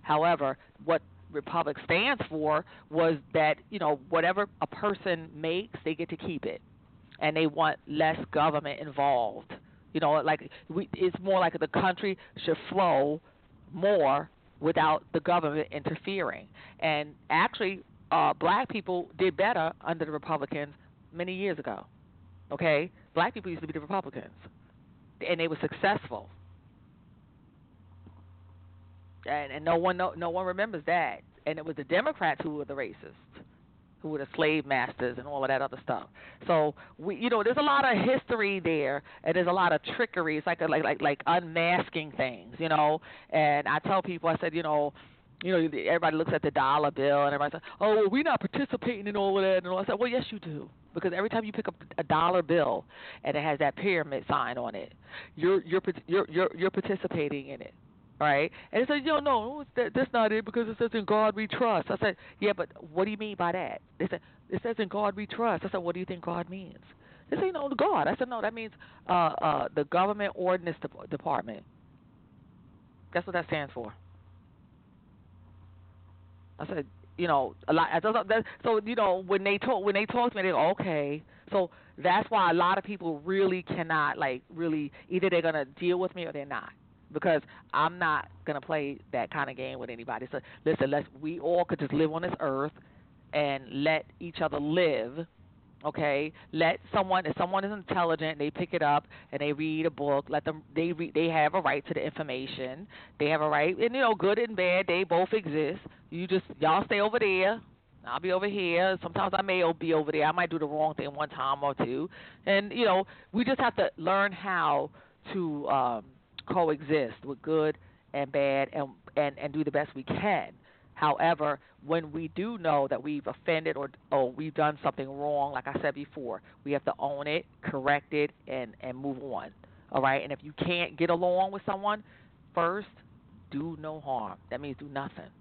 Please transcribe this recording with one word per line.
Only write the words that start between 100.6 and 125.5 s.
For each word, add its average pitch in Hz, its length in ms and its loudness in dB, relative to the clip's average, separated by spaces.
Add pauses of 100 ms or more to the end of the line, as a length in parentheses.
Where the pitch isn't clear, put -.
they 170 160 0
re-, 165 220 -4
they 165 140 4
have 160 260 4
a 190 80 2
right 143 240 2
to 165 80 -6
the - 100 -2
information. 135 800 -8 (320)
They 147 120 2
have 156 100 4
a 151 80 2
right, 151 300 2
and, 233 160 2
you 269 80 2
know, 226 120 4
good 196 240 2
and 226 160 -2
bad, 185 320 2
they 185 180 2
both 175 280 2
exist. 160 480 -2 (300)
You 175 160 -6
just, 185 180 0 (160)
y'all 160 240 4
stay 208 160 0
over 214 180 2
there. 202 440 2 (440)
I'll 127 140 -4
be 180 120 -2
over 185 140 0
here. 185 560 0
Sometimes 190 320 -2
I 190 60 2
may 185 220 2
o-, 165 100 4
be 160 220 0
over 156 180 0
there. 151 140 2
I 156 60 2
might 170 180 0
do 165 80 -4
the 151 80 -2
wrong 151 280 0
thing 143 200 -6
one 147 160 -4
time 139 320 -2
or 143 120 0
two. 135 360 -4 (340)
And, 196 280 2
you 240 120 0
know, 190 220 4 (260)
we 226 100 0
just 262 180 0
have 240 160 2
to 202 200 2
learn 190 360 2
how 160 580 0 (420)
to, 151 380 -2
um, 123 340 0 (420)
coexist 151 800 0
with 135 160 -10
good 156 380 0 (340)
and 139 180 -2
bad 139 440 2
and, 139 160 -4 (260)
and, 143 220 0
and 139 160 -8
do 151 100 0
the 147 60 0
best 147 240 -2
we 131 80 -10
can. 175 480 -2 (440)
However, 151 640 2 (280)
when 160 260 -2
we 160 220 -6
do 214 240 -4
know 151 300 2
that 127 140 -2
we've 147 240 -6
offended 160 480 -2
or, 139 160 -6 (220)
or 131 200 2
we've 147 200 -8
done 151 300 2
something 135 260 -2
wrong, 143 440 -2